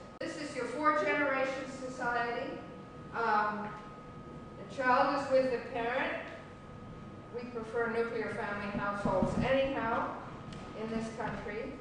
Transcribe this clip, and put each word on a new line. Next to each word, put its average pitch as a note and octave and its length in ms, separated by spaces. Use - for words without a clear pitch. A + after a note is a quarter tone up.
This D#4+ 200
is C#4+ 160
your B3 80
four-generation C#4+ 1080
society. A#3+ 720
Um, G#3 540
the - 180
child C#4 480
is C4 80
with C4 200
the A#3 80
parent. A#3+ 420
We B3 140
prefer A#3 380
nuclear A#3 420
family G#3 480
households - 680
anyhow C4 680
in A3 80
this A3+ 300
country. G#3+ 640